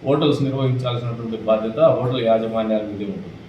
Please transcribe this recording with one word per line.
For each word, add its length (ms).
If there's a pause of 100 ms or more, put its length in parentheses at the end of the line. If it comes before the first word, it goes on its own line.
హోటల్స్ 420
నిర్వహించాల్సినటువంటి 880 (120)
బాధ్యత 320 (160)
హోటల్ 320
యాజమాన్యాల 600
మీదే 240
ఉంటుంది. 260 (100)